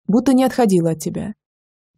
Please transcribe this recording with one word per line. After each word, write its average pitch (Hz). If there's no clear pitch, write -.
будто 254
не 262
отходила 190
от 160
тебя». 175